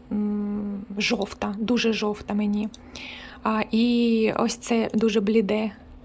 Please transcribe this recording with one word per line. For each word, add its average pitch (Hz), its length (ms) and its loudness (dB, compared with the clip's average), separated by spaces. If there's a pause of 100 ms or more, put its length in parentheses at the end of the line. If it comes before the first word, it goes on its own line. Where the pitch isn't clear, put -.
(120)
м, 208 720 -2 (140)
жовта, 208 600 -2
дуже 226 340 2
жовта 208 420 -2
мені. 208 340 0 (720)
А, 220 280 0
і 233 680 4
ось 233 180 2
це 226 380 0
дуже 220 260 2
бліде, 214 500 2 (340)